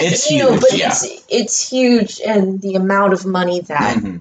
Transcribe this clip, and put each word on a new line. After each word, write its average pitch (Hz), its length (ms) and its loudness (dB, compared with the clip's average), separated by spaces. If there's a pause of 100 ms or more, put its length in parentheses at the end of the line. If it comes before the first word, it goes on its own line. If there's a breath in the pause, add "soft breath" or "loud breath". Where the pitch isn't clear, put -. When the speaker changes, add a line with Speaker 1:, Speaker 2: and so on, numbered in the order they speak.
Speaker 1:
guess, 170 120 2
Speaker 2:
it's 302 180 -2
Speaker 1:
you 285 80 2
know, 262 140 4
Speaker 2:
huge, - 80 0
Speaker 1:
but 262 160 6
Speaker 2:
yeah. - 100 0
Speaker 1:
it's, - 420 -6
it's - 400 -2
huge, 247 500 2
and 190 420 0
the 190 140 -4
amount 196 380 2
of 185 120 -2
money 180 360 -2
that 143 360 -2
Speaker 2:
Mm-hmm. 98 240 -4